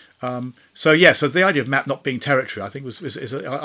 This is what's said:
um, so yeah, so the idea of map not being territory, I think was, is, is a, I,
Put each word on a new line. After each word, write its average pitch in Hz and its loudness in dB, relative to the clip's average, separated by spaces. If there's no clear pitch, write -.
um, 123 -8
so 160 4
yeah, 165 8
so 147 2
the 165 2
idea 160 2
of 117 -6
map 135 0
not 139 -4
being 127 -4
territory, 131 -2
I - -6
think 139 -12
was, 120 -12
is, 131 -8
is 117 -8
a, - -8
I, 131 -6